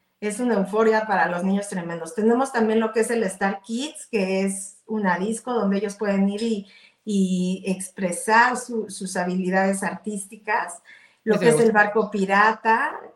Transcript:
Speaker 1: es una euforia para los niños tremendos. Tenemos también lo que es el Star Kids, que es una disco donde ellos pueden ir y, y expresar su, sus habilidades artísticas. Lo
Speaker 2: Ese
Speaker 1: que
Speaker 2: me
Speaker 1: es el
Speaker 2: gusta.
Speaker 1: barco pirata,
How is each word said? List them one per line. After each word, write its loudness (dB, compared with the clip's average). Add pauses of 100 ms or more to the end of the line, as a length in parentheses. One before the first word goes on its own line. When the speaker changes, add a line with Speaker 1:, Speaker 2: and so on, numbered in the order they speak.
(220)
Speaker 1:
es -4
una 0
euforia 2
para 2
los -4
niños 0
tremendos. -8
Tenemos 2
también 2
lo 0
que 2
es 0
el 0
Star -2
Kids, -8
que 0
es -6 (100)
una -2
disco -4
donde 0
ellos -4
pueden 2
ir -4
y, -2 (380)
y 0
expresar 0
su, -6
sus -8
habilidades 0
artísticas. -6 (420)
Lo 2
Speaker 2:
Ese -2
Speaker 1:
que 6
Speaker 2:
me 8
Speaker 1:
es 6
el 6
Speaker 2:
gusta. 4
Speaker 1:
barco 2
pirata, 2 (160)